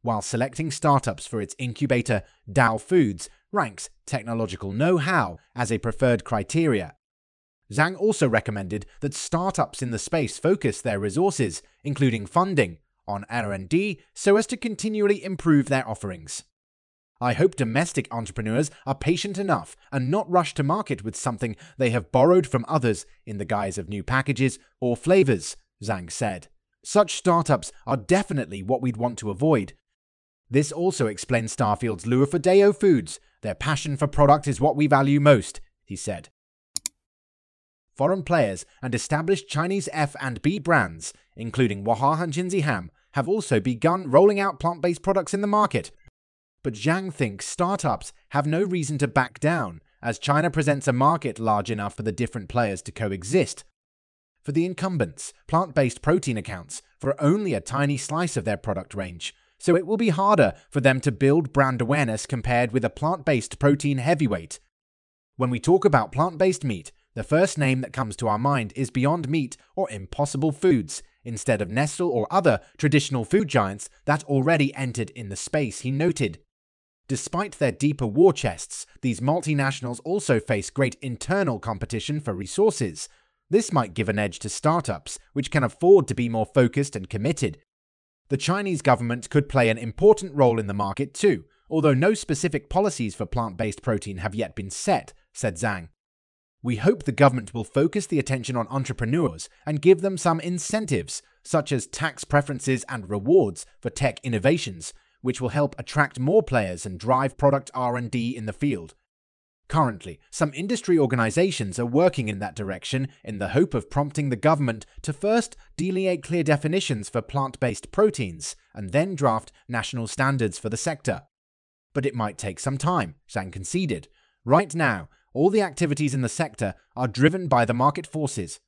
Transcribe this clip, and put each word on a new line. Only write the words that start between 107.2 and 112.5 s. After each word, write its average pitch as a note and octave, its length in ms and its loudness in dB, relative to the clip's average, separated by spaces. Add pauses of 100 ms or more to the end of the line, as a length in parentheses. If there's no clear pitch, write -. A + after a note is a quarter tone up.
product C#3 360 2
R B2 240 -2
and A#2+ 140 -6
D A#2+ 240 -2
in A2 100 -10
the G#2+ 80 -6
field." F#2+ 400 -4 (760)
Currently, A#2+ 500 -2 (120)
some D3+ 240 -2
industry F#3 420 0
organizations B2 800 0
are A#2+ 80 -2
working C3 420 2
in G2+ 120 -4
that F#2 160 -8